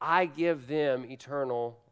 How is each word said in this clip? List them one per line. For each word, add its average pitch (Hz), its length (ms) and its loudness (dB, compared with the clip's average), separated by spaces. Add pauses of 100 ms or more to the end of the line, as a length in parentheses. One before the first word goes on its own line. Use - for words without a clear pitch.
"I 175 260 4
give 151 400 0
them 139 380 0
eternal 123 760 -4 (140)